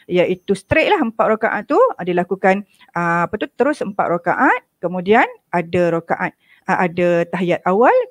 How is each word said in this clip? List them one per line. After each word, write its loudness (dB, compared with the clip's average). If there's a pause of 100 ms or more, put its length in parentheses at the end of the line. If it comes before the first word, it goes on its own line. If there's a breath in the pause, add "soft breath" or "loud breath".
Iaitu 0
straight 0
lah 2
empat 0
rakaat -2
tu, 2 (200)
ah, -8
dilakukan, 0 (320 soft breath)
ah, 0
apa -8
tu, -6 (120)
terus 0
empat -4
rakaat, 0 (160)
kemudian 0 (240)
ada -2
rakaat, -6 (320 soft breath)
ah, 0
ada 0
tahiyat -2
awal, 4 (160)